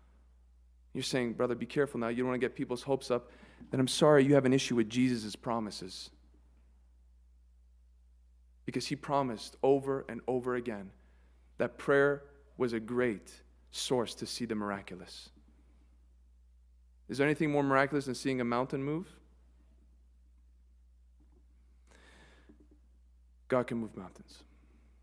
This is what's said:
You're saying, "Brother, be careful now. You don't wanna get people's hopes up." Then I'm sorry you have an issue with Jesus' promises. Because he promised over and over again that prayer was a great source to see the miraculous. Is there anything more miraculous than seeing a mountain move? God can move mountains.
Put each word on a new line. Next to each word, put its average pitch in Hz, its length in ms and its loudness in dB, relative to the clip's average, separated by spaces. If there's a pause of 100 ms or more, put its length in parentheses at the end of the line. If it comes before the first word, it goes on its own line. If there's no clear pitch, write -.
(920)
You're 127 100 -6
saying, 120 300 -2
"Brother, 123 200 0
be 120 140 -6
careful 139 320 -2
now. 113 80 -2
You 120 100 -4
don't 127 100 0
wanna 127 120 -2
get 117 160 -2
people's 123 260 -6
hopes 135 300 -2
up." 120 180 0 (420)
Then 131 80 0
I'm 131 80 2
sorry 151 380 8
you 143 100 6
have 131 100 6
an 127 80 6
issue 131 220 2
with 107 140 2
Jesus' 120 460 0
promises. 107 760 -8 (2500)
Because 123 200 -4
he 147 100 -4
promised 135 680 -4
over 135 460 2
and 117 180 -10
over 123 280 -2
again 107 360 -6 (640)
that - 200 -2
prayer 143 460 4 (340)
was 120 160 0
a 113 60 -2
great 117 520 -2 (400)
source 123 440 -2
to - 100 -10
see - 200 -6
the 113 100 -4
miraculous. 98 760 -8 (1800)
Is 123 80 -6
there 143 100 4
anything 151 240 2
more 143 120 2
miraculous 139 420 2
than 127 100 -4
seeing 131 260 -2
a 120 40 0
mountain 127 380 -2
move? 156 240 -6 (4000)
God 123 200 2
can 120 100 -4
move 110 180 -8
mountains. - 480 -18 (600)